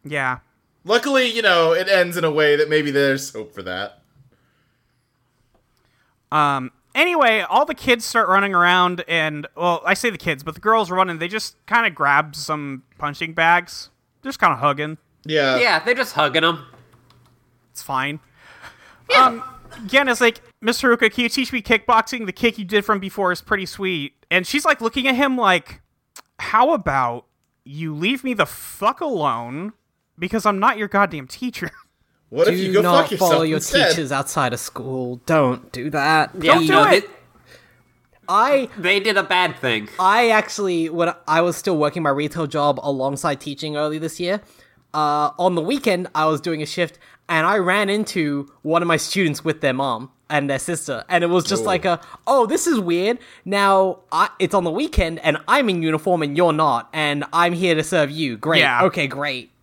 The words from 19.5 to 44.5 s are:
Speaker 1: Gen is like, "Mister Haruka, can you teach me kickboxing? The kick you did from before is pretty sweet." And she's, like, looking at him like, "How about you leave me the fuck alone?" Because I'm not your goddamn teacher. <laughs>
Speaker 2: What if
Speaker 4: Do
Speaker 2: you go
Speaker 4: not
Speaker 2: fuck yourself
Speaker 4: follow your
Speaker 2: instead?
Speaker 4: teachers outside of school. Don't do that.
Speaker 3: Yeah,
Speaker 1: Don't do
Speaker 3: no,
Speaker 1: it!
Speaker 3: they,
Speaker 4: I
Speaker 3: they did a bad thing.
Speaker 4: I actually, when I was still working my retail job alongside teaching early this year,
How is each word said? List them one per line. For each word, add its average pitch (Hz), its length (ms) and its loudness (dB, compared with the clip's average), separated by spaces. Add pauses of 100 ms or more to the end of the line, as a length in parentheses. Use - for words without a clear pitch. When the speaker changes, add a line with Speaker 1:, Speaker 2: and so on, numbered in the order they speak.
Speaker 1:
Gen 269 220 2
is 233 100 0
like, 233 220 2 (200)
"Mister 233 340 2
Haruka, 226 160 2
can 247 120 -2
you 233 60 0
teach 262 240 -4
me 240 80 -4
kickboxing? 226 640 0
The 185 80 -8
kick 233 240 0
you 208 80 -10
did 202 200 0
from 208 140 0
before 190 320 -2
is 170 100 -6
pretty 196 240 -4
sweet." 175 480 -6 (160)
And 180 160 0
she's, 285 200 -4
like, 294 160 2
looking 247 260 -2
at 262 80 2
him 262 220 0
like, 190 440 0 (580)
"How 247 320 2
about 135 540 -2 (380)
you 151 300 -10
leave 208 300 -2
me 254 100 -4
the 190 120 0
fuck - 540 -6
alone?" 151 760 -4 (480)
Because 202 240 -4
I'm 202 140 2
not 220 180 0
your 208 100 -6
goddamn 165 400 -4
teacher. 240 480 -10
<laughs> - 60 -20 (480)
Speaker 2:
What 151 180 2
if 175 80 2
Speaker 4:
Do 185 80 -2
Speaker 2:
you 190 80 -2
go 190 100 4
Speaker 4:
not 175 200 4
Speaker 2:
fuck 156 100 -2
yourself 185 200 2
Speaker 4:
follow 165 120 4
your 156 140 0
Speaker 2:
instead? 220 320 2
Speaker 4:
teachers 156 200 -2
outside 139 440 -2
of 120 80 -8
school. 131 640 -8
Don't 135 480 2
do 127 160 -8
that. 151 500 2
Speaker 3:
Yeah, 160 140 4
Speaker 1:
Don't 339 120 4
do - 60 2
Speaker 3:
no, - 160 6
Speaker 1:
it! - 140 6
Speaker 3:
they, - 60 -14 (1200)
Speaker 4:
I 247 480 2
Speaker 3:
they 190 240 2
did 208 160 0
a 190 60 2
bad 180 360 0
thing. 110 300 -2 (100)
Speaker 4:
I 214 300 4
actually, 190 600 0
when 170 240 -2 (140)
I 160 140 2
was 175 160 0
still 180 200 -2
working 151 260 -2
my 147 60 2
retail 147 380 -2
job 143 340 0
alongside 139 600 -2
teaching 151 340 -8
early 151 220 -2
this 160 200 -8
year, 180 220 -4 (540)